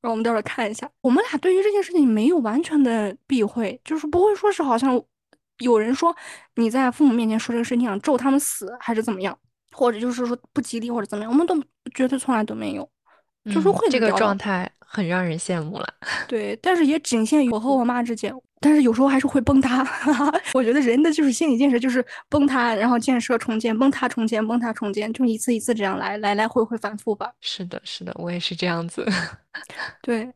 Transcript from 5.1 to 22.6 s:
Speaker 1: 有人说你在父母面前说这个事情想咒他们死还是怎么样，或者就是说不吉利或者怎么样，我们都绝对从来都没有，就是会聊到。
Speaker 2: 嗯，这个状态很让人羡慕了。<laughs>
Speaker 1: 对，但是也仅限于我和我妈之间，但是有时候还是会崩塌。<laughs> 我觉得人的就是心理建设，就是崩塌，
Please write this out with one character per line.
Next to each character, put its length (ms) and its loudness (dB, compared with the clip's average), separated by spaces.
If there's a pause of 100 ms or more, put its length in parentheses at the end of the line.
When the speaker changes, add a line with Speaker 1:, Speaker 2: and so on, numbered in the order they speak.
Speaker 1:
有 180 4
人 160 0
说 200 2 (420)
你 140 2
在 200 2
父 160 2
母 80 6
面 120 0
前 140 0
说 140 -6
这 40 -2
个 60 -2
事 100 -4
情 120 2
想 140 -4
咒 140 0
他 160 0
们 80 4
死 400 -6
还 160 -4
是 80 -2
怎 80 -4
么 120 -6
样， 160 -6 (340)
或 180 2
者 80 -6
就 140 -4
是 140 -4
说 100 -4 (160)
不 80 -2
吉 180 -8
利 120 -6
或 100 -4
者 60 -6
怎 100 -8
么 80 -6
样， 80 -4
我 20 0
们 120 4
都 120 0 (360)
绝 120 0
对 120 -2
从 160 -2
来 100 2
都 100 -8
没 200 -6
有， 120 -8 (600)
就 160 0
是 80 4
会 20 4
聊 0 -
到。 160 2
Speaker 2:
嗯， 20 2
这 100 2
个 120 2
状 240 0
态 420 -4
很 300 -6
让 160 -2
人 140 -4
羡 240 -4
慕 160 -8
了。 80 -6 (220)
<laughs> 200 -6
Speaker 1:
对， 320 -4
但 160 2
是 80 4
也 140 2
仅 260 0
限 220 4
于 40 2
我 80 -2
和 160 0
我 80 2
妈 200 0
之 120 -4
间， 200 -6 (260)
但 140 6
是 80 6
有 100 6
时 80 2
候 80 6
还 100 4
是 80 0
会 140 2
崩 200 4
塌。 260 0 (300)
<laughs> 360 0
我 100 2
觉 100 2
得 80 4
人 200 4
的 120 4
就 100 0
是 100 4
心 160 0
理 80 2
建 140 4
设， 80 2
就 100 0
是 160 0 (240)
崩 180 2
塌， 280 2